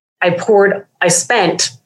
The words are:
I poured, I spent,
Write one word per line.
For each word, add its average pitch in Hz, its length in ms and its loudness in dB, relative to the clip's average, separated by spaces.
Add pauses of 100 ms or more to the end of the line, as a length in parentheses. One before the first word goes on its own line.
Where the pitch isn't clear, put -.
(220)
I 175 80 0
poured, 196 560 0 (160)
I 180 60 0
spent, - 640 -2 (140)